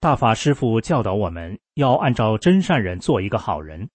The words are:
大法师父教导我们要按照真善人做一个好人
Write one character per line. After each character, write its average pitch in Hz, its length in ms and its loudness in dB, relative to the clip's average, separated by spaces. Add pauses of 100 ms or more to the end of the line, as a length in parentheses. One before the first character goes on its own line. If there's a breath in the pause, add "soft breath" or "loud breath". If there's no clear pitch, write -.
大 151 160 2
法 113 180 2
师 143 180 0
父 117 280 0
教 147 200 0
导 98 140 -2
我 98 160 0
们 85 280 -12 (160)
要 135 200 2
按 139 180 0
照 110 240 2
真 180 240 4
善 160 220 0
人 90 160 -4
做 110 240 0
一 98 60 -4
个 104 100 -2
好 78 220 -4
人 78 340 -12